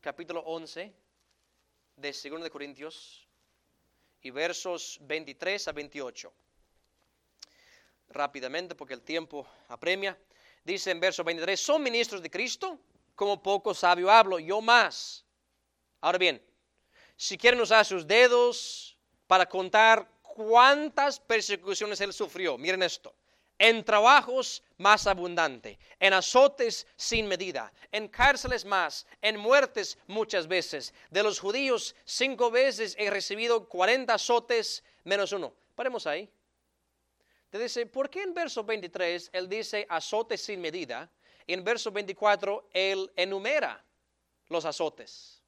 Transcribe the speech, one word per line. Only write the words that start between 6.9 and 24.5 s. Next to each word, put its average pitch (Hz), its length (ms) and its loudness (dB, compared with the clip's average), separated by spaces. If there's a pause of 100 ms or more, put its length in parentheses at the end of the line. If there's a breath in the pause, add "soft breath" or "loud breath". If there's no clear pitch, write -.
Rápidamente, 143 680 -6
porque 131 200 -14
el 120 80 -20
tiempo 156 420 -8 (240 soft breath)
apremia. 185 480 -4 (480 soft breath)
Dice 185 280 -6
en 170 80 -4
verso 180 240 -2
veintitrés, 170 360 -4
"Son 302 220 0
ministros 226 400 -2
de 160 80 -12
Cristo, 262 480 -8 (380)
como 202 260 -2
poco 196 320 0
sabio 180 340 2
hablo, 196 300 8
yo 175 220 -4
más". 220 640 2 (760)
Ahora 175 160 2
bien, 170 240 0 (760 soft breath)
si - 220 -8
quieren 240 220 6
usar 214 260 6
sus 180 200 -6
dedos 240 920 2 (300)
para 180 200 6
contar 220 640 4 (100)
cuántas 269 1000 4
persecuciones 202 800 -4
él 202 120 -4
sufrió, 170 460 -4
miren 185 240 0
esto. - 320 -6 (420)
"En 226 280 4
trabajos 247 800 4 (140)